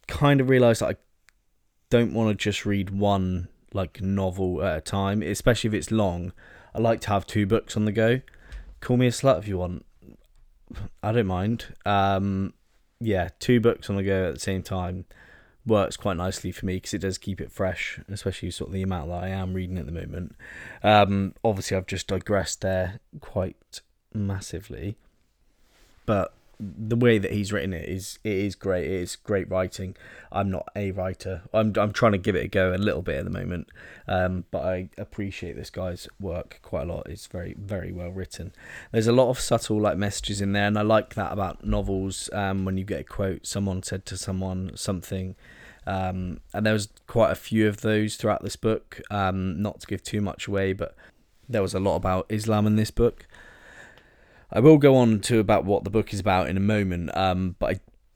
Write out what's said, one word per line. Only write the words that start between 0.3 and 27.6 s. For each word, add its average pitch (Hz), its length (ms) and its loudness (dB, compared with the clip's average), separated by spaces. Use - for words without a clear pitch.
of 131 120 4
realised 123 320 6
that - 80 0
I - 60 -4
don't 120 240 4
wanna 110 220 2
just 101 320 -4
read 101 240 -2
one, 98 580 0
like, 95 300 -6
novel 95 600 -2
at 85 140 0
a 78 60 -4
time, 98 400 -2
especially 107 460 0
if 107 60 -2
it's - 160 -4
long. 95 440 0
I - 40 -6
like 113 240 2
to - 60 -8
have 101 180 0
two 104 200 0
books 107 280 0
on 107 120 0
the 107 40 0
go. 113 300 2
Call 123 160 2
me 127 80 6
a 123 40 4
slut 135 280 4
if 101 100 -8
you 98 80 -2
want. 90 300 -6
I 107 100 0
don't 117 140 4
mind. 95 480 -2
Um, 98 640 2
yeah, 95 380 0
two 123 220 4
books - 280 2
on 101 80 -2
the 98 80 0
go 95 240 0
at 76 60 -4
the - 60 -12
same 95 220 -4
time 92 440 -6
works 104 320 2
quite 92 220 -2
nicely 92 340 -4
for - 140 -8
me 92 120 -2
'cause - 140 -12
it 101 80 -4
does 92 160 -2
keep - 240 -8
it - 100 -10
fresh, - 480 -4
especially 95 420 -6
sort - 180 -8
of 92 60 -10
the 95 80 -2
amount 90 260 -4
that 90 160 -6
I 95 40 -4
am 95 260 -4
reading 90 240 -4
at 80 80 -8
the 78 60 -8
moment. 85 440 -8
Um, 101 600 4
obviously, 95 360 0
I've 92 80 -6
just - 220 -8
digressed 95 520 -2
there 95 400 -2
quite - 600 -8
massively, 98 840 -6
but 101 300 2
the 110 380 -4
way 120 200 8
that 98 140 2
he's 101 220 -2
written 95 200 -2